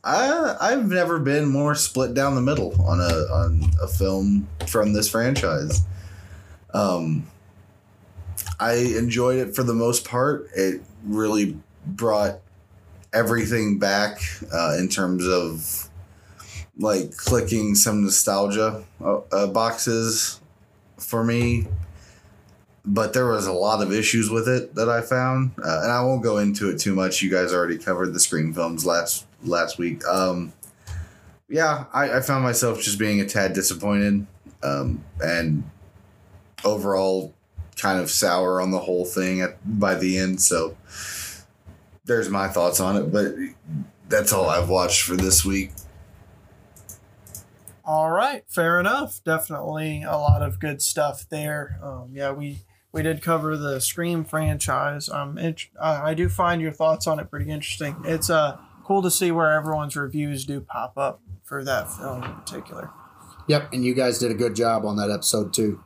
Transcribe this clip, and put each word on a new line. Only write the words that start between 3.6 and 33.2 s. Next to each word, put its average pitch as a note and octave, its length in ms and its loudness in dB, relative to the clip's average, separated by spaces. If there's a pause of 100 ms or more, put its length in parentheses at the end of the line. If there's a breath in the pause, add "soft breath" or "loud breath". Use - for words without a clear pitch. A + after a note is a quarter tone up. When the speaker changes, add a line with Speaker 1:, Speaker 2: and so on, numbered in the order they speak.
Speaker 1:
a - 60 -2
film G2 600 2 (200)
from G#2 260 2
this G#2+ 160 2
franchise. F#2 720 2 (960 loud breath)
Um, F2 500 0 (1300)
I A#2 140 2
enjoyed A#2+ 680 2
it B2+ 160 -4
for C3 80 0
the A#2+ 100 0
most A#2 320 0
part. C3 500 0
It F#2+ 280 0 (200)
really G#2 540 0 (300)
brought G#2 520 0 (760)
everything A2 680 2
back, G#2 400 2 (340)
uh, D#2 240 0
in F#2 120 0
terms F2+ 360 0
of, E2 640 -2 (880 loud breath)
like, G2 400 0
clicking G#2+ 560 2
some G#2 300 4
nostalgia, G2+ 800 2 (200)
uh, G2+ 180 0 (100)
uh, G2+ 160 2
boxes A2+ 920 0 (600)
for A2+ 240 -2
me. A#2+ 420 2 (1200 loud breath)
But G#2 280 2
there B2+ 120 4
was G#2+ 220 2
a F#2 60 0
lot G#2 280 4
of G2+ 100 0
issues G#2+ 380 2
with A2+ 180 0
it B2+ 280 0
that A#2 140 2
I A#2 120 2
found, C3 520 0 (100)
uh, D#2+ 180 0
and A2+ 100 0
I B2 120 2
won't C3 180 2
go A2 160 2
into G#2 320 0
it D#2+ 80 -2
too G2 160 0
much. F#2 300 0
You F#2 80 0
guys F2+ 220 2
already F2 260 0
covered F2+ 340 -2
the F2 60 -4
Scream D#2+ 340 0
films E2 320 -4
last, E2+ 400 0 (180)
last E2+ 340 -2
week. F2 280 -4
Um, F2+ 460 0 (960 loud breath)
yeah, D3 460 0
I, C3 240 2
I - 20 4
found C3 240 2
myself A#2+ 380 2
just G2+ 180 -2
being G#2+ 220 2